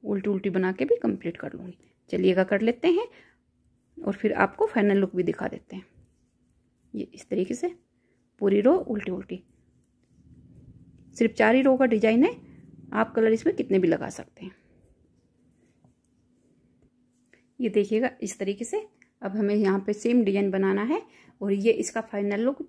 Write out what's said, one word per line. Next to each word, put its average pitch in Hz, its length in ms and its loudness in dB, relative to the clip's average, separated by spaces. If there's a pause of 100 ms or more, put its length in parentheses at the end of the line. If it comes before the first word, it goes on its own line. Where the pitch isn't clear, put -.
उल्टी 202 260 -2
उल्टी 190 200 -2
बना 185 220 0
के 254 120 -4
भी 466 120 2
कंप्लीट 190 400 -2
कर - 160 -12
लूँगी। 180 240 -14 (340)
चलिएगा 185 340 2
कर 196 160 0
लेते 233 300 0
हैं 403 160 2 (920)
और 196 160 -4
फिर 208 200 -2
आपको 196 320 2
फाइनल 208 300 2
लुक 190 200 0
भी 180 60 2
दिखा - 260 -2
देते - 280 -14
हैं। 185 100 -16 (1080)
ये 202 200 -8
इस - 140 -20
तरीके 196 260 -2
से 349 200 -6 (680)
पूरी 202 200 4
रो 262 140 6
उल्टी 208 380 -4
उल्टी, - 300 -10 (1700)
सिर्फ 226 180 2
चार 220 200 4
ही 262 80 4
रो 262 140 4
का 262 100 4
डिजाइन 226 380 4
है, 480 120 2 (560)
आप 220 220 -2
कलर 220 180 2
इसमें - 240 0
कितने 190 220 0
भी 180 100 2
लगा - 220 0
सकते - 340 -18
हैं। 190 100 -16 (3000)
ये 233 100 0
देखिएगा 214 400 0 (120)
इस 196 160 -8
तरीके 202 260 -6
से 427 220 -6 (360)
अब 196 140 -6
हमें 208 180 0
यहाँ 196 320 2
पे 208 60 -2
सेम 233 320 2
डिजाइन 196 260 0
बनाना 196 320 0
है 302 200 -2 (380)
और 202 120 -2
ये 202 220 2
इसका - 280 -6
फाइनल 202 380 -4
लुक 269 180 -2 (100)